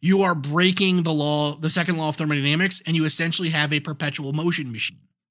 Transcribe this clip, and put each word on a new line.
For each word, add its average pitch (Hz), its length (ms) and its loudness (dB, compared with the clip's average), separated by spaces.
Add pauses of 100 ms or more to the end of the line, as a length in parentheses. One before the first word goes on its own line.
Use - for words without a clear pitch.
you 190 220 4
are 185 100 4
breaking 180 720 2
the 160 100 0
law, 147 440 0
the 156 140 -4
second 170 260 0
law 160 140 -2
of 147 60 -4
thermodynamics, 151 680 0
and 165 80 0
you 160 100 2
essentially 165 460 -2
have 151 220 0
a 151 80 0
perpetual 143 520 -6
motion 156 380 -2
machine. - 300 -8 (300)